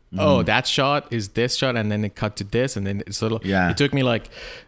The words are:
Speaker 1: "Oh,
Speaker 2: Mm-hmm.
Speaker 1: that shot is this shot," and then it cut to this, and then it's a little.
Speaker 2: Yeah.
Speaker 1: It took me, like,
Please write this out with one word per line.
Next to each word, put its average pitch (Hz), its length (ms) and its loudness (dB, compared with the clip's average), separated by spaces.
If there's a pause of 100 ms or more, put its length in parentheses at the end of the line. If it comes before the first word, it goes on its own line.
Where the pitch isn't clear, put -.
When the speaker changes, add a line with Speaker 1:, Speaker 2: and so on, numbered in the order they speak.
(160)
Speaker 1:
"Oh, 139 220 4
Speaker 2:
Mm-hmm. 85 80 2
Speaker 1:
that 110 200 2
shot 143 460 0
is 110 180 -2
this 120 260 0
shot," 127 200 0
and 107 160 0
then 104 140 0
it 98 80 -6
cut 107 220 -4
to 101 80 -6
this, 120 340 -2
and 98 80 -4
then 101 200 -4
it's - 140 -6
a - 60 -2
little. 110 180 -2
Speaker 2:
Yeah. 95 260 4
Speaker 1:
It 85 60 0
took 143 160 2
me, 139 100 0
like, 120 280 0 (380)